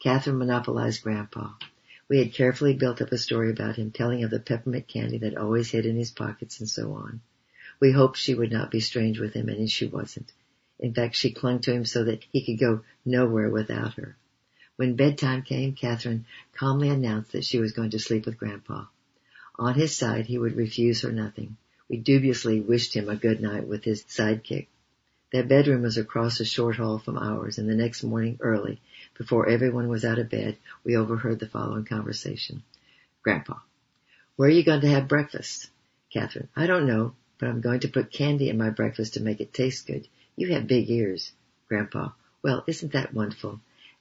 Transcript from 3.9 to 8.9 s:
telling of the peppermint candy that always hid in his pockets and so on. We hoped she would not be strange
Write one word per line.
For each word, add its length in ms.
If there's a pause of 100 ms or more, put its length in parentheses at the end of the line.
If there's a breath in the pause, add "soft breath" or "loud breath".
telling 320
of 60
the 100
peppermint 500
candy 300
that 180
always 340
hid 140
in 100
his 160
pockets 480
and 100
so 240
on. 280 (580 loud breath)
We 140
hoped 240
she 180
would 160
not 200
be 100
strange 380